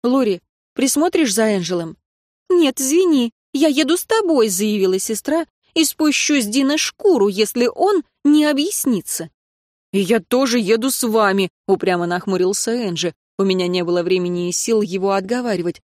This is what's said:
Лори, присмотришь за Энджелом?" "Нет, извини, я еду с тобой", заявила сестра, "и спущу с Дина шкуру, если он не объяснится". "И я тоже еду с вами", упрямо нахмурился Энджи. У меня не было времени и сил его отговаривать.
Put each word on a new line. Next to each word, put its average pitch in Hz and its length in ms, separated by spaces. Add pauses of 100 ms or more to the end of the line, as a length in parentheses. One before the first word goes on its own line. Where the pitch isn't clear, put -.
Лори, 240 380 (320)
присмотришь 285 600
за 214 220
Энджелом?" 170 400 (540)
"Нет, 320 300
извини, 285 520 (220)
я 294 140
еду 294 280
с - 80
тобой", 330 440
заявила 190 500
сестра, 285 480 (280)
"и 320 100
спущу 294 560
с 214 60
Дина 269 300
шкуру, 285 520
если 214 440
он 370 300 (220)
не 302 200
объяснится". 269 880 (600)
"И 196 80
я 196 200
тоже 247 380
еду 220 320
с - 160
вами", 196 420 (180)
упрямо 185 400
нахмурился 185 680
Энджи. 180 420 (240)
У 196 60
меня 185 220
не 180 160
было 175 200
времени 175 460
и 180 40
сил 220 300
его 190 300
отговаривать. 196 760